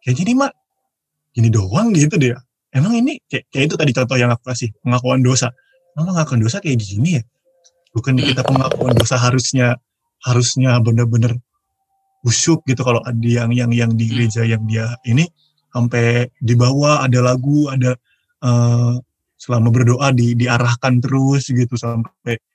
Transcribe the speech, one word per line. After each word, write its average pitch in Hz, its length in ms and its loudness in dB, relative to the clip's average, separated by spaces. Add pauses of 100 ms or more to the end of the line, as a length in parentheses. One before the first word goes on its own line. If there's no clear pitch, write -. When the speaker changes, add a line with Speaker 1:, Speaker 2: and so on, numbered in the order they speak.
Speaker 1:
Kayak 127 200 -2
gini, 196 160 0
Mak, 269 160 0 (800)
gini 117 180 2
doang 113 400 0
gitu 156 240 2
deh. 127 160 2 (420)
Emang 190 220 2
ini 269 320 -2
kayak, - 240 -8
kayak 135 160 0
itu 190 80 -4
tadi 151 180 0
contoh 127 220 -2
yang 120 160 2
aku - 180 -6
kasih, 120 220 -6 (100)
pengakuan 127 380 0
dosa. 123 320 2 (420)
Emang 175 220 -4
pengakuan 151 260 0
dosa 117 160 -2
kayak 139 220 -2
gini 110 400 -2
ya? - 20 -12 (720)
Bukan 127 240 0
Speaker 2:
Hmm. 127 80 0
Speaker 1:
kita 127 160 -2
pengakuan 127 560 0
dosa 120 220 0
harusnya, 123 580 0 (480)
harusnya 123 560 2
bener-bener 117 560 0 (840)
khusyuk 156 400 0
gitu 127 180 -2
kalau 117 220 0
ada 117 160 -4
yang, 117 320 0
yang, 120 180 0
yang 117 220 0
di 113 160 0
Speaker 2:
Hmm. 113 80 -4
Speaker 1:
gereja 113 260 -2
yang 113 220 -2
dia 113 260 -4 (140)
ini 143 240 0 (420)
sampai 120 720 0
dibawa, 131 640 2
ada 123 160 2
lagu, 135 480 0
ada, 127 260 -2 (460)
eh, 120 540 2 (420)
selama 120 320 0
berdoa 123 480 2
di-, 120 160 2
diarahkan 120 720 0
terus 135 480 0
gitu 123 240 0
sampai 117 640 -6 (140)